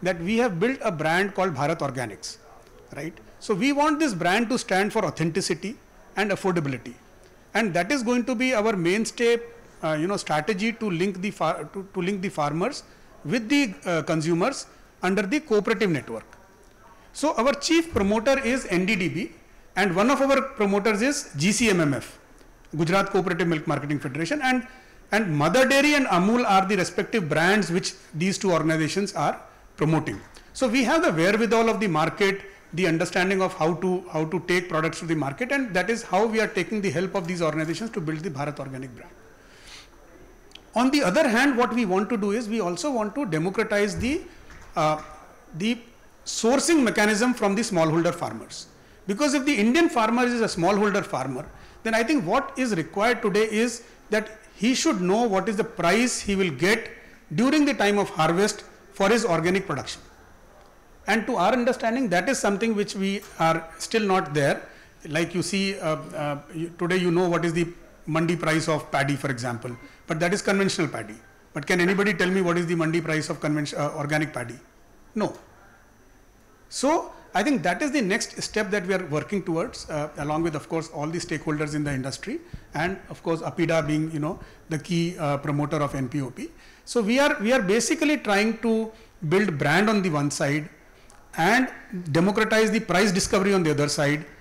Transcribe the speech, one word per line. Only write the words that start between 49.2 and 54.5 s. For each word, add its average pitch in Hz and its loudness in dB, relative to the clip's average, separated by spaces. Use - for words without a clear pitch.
if 269 0
the 285 2
Indian 247 4
farmer 240 2
is 240 0
a 214 2
smallholder 196 2
farmer, 131 -6
then 226 -2
I 226 4
think 233 2
what 254 0
is 240 0
required 202 0
today 214 2
is 226 0
that 208 -2